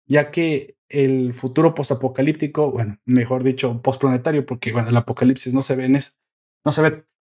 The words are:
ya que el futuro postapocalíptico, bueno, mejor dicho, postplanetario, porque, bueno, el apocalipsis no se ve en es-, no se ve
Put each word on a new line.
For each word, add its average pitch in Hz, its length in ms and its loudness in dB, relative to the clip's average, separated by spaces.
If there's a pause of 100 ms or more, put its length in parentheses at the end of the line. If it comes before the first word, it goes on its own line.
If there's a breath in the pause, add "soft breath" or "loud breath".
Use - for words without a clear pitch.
ya 147 240 2
que 160 440 -2 (120)
el 131 480 0
futuro 156 400 2
postapocalíptico, 143 960 -2
bueno, 113 340 -6
mejor 127 380 0
dicho, 127 400 0
postplanetario, 131 600 0
porque, - 280 -8
bueno, 113 180 -2
el 120 80 4
apocalipsis 127 560 0
no 131 80 0
se 131 140 -2
ve 131 100 -4
en 135 120 4
es-, - 200 -6 (480)
no 151 60 2
se 156 100 0
ve 156 220 2 (200)